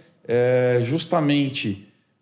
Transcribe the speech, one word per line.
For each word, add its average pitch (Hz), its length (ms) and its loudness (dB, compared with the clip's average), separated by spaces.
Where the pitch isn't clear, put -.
é, 123 560 2
justamente 143 1040 -2